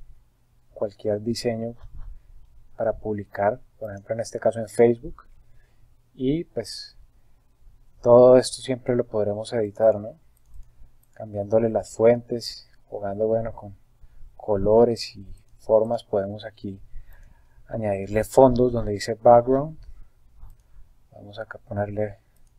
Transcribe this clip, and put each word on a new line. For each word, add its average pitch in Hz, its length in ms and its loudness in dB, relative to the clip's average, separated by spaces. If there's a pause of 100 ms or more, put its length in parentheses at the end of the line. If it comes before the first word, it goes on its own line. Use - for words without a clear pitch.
(760)
cualquier 104 480 -6
diseño 117 520 -6 (1000)
para 110 220 -2
publicar, 104 640 -4 (160)
por 107 120 -12
ejemplo, 98 240 -10
en 113 60 -4
este - 180 -10
caso 113 220 0
en 107 80 -8
Facebook. 120 540 0 (880)
Y, 143 320 -4
pues, - 540 -12 (1040)
todo 123 340 10
esto - 240 0
siempre 127 340 -4
lo 120 120 0
podremos 104 480 -4
editar, 107 440 2
¿no? 110 200 -14 (960)
Cambiándole 107 560 -2
las 107 260 -4
fuentes, 117 720 0 (160)
jugando, 101 420 -6
bueno, 113 280 -2
con 101 200 -16 (600)
colores 107 800 2
y 98 100 -18 (300)
formas, 113 480 0
podemos 104 400 -4
aquí 101 340 -14 (880)
añadirle 104 540 -4
fondos 123 480 6
donde 107 220 -4
dice 104 220 -6
background. 131 640 4 (1300)
Vamos 104 260 -18
acá 110 240 -14
a - 60 -20
ponerle 104 480 -4 (420)